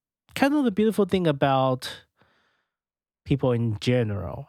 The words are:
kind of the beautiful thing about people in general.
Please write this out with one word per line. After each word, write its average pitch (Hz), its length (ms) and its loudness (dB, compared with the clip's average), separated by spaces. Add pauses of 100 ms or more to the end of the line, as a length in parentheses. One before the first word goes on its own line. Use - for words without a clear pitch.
(360)
kind 277 200 2
of 294 80 2
the 233 80 2
beautiful 208 340 0
thing 185 220 0
about 131 800 0 (1200)
people 135 260 0
in 117 300 -2
general. 107 680 -2